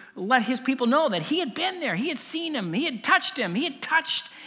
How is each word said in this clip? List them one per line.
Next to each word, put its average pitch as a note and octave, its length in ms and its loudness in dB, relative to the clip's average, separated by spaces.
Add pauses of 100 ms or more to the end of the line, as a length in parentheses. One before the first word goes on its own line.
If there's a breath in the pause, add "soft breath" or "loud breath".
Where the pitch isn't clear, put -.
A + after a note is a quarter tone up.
(160 loud breath)
let A3 280 2
his A#3+ 160 0
people B3+ 260 0
know C#4+ 240 4
that F3 140 0
he D#4 160 0
had C#4 160 -4
been F4+ 240 -2
there, A#3 160 -2
he B3+ 140 0
had D4+ 100 -4
seen D#4+ 340 -4
him, F#3 200 -2
he C4 120 0
had B3+ 180 -4
touched F4+ 360 2
him, F#3 160 0
he C4 80 2
had E4 180 -6
touched - 480 0 (180 loud breath)